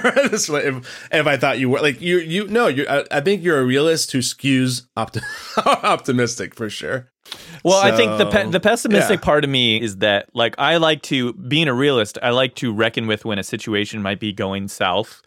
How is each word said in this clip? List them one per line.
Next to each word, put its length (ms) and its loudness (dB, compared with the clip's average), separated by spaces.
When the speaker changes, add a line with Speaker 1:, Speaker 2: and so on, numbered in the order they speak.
Speaker 1:
<laughs> 60 0
this 180 -4
way, 160 -2
if, 460 -8
if 160 2
I 100 2
thought 220 0
you 100 0
were. 100 2
Like, 220 0
you, 180 2
you, 280 -4
no, 200 2
you're, 220 -2
I, 220 0
I 100 0
think 220 0
you're 160 2
a 60 2
realist 460 2
who 80 0
skews 680 0
opti-, 260 -6
<laughs> 280 2
optimistic 720 0
for 140 -6
sure. 400 -8
Speaker 2:
Well, 180 6
I 140 4
think 220 2
the 120 4
pe-, 140 2
Speaker 1:
So, 60 -4
Speaker 2:
the 100 2
pessimistic 600 2
Speaker 1:
yeah. 40 -6
Speaker 2:
part 200 4
of 40 -2
me 320 2
is 180 -4
that, 340 2
like, 240 0
I 200 2
like 260 2
to, 300 -2
being 360 0
a 40 0
realist, 480 0
I 100 0
like 240 0
to 180 -4
reckon 340 0
with 160 -2
when 160 -4
a 40 -6
situation 580 -4
might 180 -4
be 140 -6
going 340 -6
south 600 -2